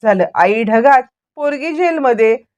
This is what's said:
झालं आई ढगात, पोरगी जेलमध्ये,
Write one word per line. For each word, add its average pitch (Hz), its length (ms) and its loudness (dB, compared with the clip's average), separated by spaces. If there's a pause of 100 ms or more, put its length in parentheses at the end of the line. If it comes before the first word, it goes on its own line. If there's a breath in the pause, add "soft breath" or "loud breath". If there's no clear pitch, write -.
झालं 202 220 0 (100)
आई 202 280 0
ढगात, 233 400 2 (340)
पोरगी 294 360 -6
जेलमध्ये, 269 640 0 (220)